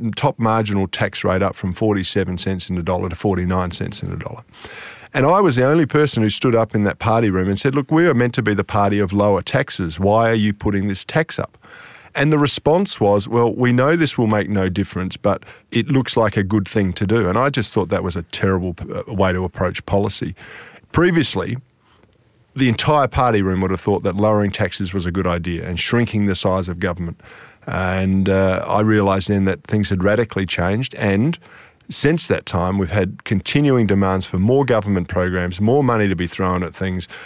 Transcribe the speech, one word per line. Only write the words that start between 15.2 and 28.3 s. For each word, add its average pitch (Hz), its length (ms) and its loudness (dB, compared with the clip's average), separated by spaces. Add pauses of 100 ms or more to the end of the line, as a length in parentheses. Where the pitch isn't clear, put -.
it 117 180 -2
looks 135 280 0
like 110 180 2
a 104 80 0
good 98 240 0
thing 98 280 0
to 104 120 -2
do." 107 220 2
And 95 80 0
I 135 140 2
just 131 240 -4
thought 90 160 0
that 92 120 -2
was 87 140 -4
a 85 60 -6
terrible, 92 580 -2
uh, - 320 -10
way 92 220 2
to 92 100 -2
approach 90 400 -4
policy. 101 500 -2 (580)
Previously, 156 640 0 (1000)
the 131 120 2
entire 139 400 2
party 117 340 2
room 92 180 0
would 92 100 0
have 95 100 -2
thought 101 240 0
that 92 120 -2
lowering 104 360 2
taxes 95 420 -4
was 87 120 -2
a 87 40 -2
good 90 160 -2
idea 85 420 -4
and 85 100 -6
shrinking 110 480 0
the 95 80 0
size 92 340 -2
of 87 100 -8
government. 87 420 -4 (460)
And, 95 640 0
uh, 95 380 2